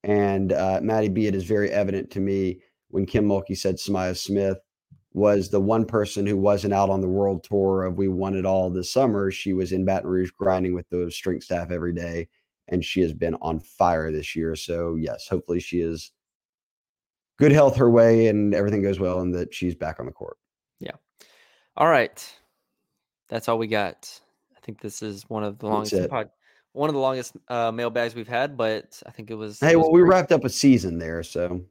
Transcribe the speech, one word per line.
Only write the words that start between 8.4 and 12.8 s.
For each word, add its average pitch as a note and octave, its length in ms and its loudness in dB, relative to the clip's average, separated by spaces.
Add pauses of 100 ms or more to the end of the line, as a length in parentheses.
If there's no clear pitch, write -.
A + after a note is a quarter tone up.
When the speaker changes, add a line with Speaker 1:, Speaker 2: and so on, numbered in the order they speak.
Speaker 1:
All F#2+ 240 0
this F2+ 220 -6
summer. G#2+ 380 0
She G2 220 -6
was F#2 200 -2
in F#2+ 120 -2
Baton F#2 260 -2
Rouge F#2 220 0
grinding F#2 420 -2
with F2 140 -8
the F2+ 220 -4
strength - 340 -6
staff E2+ 260 -6
every F2 240 -4
day, E2+ 340 -6 (400)
and F2+ 160 -2